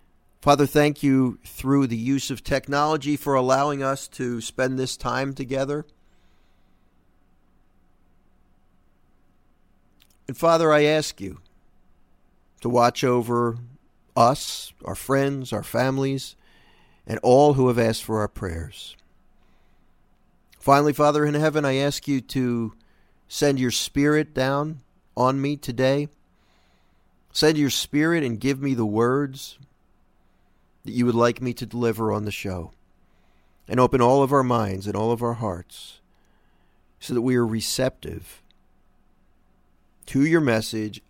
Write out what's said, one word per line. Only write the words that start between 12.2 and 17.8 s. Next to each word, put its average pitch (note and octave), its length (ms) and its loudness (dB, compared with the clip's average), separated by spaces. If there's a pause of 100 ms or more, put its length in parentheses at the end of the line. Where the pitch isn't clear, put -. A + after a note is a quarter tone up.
to - 80 -6
watch A#2+ 380 2
over A#2+ 540 0 (540)
us, - 600 0 (100)
our F2+ 120 -8
friends, C#3 580 -2
our G#2+ 100 -4
families, C3+ 720 -2 (720)
and A2+ 180 -8
all C#3 300 6
who C3 160 2
have A#2+ 100 0
asked A2+ 240 0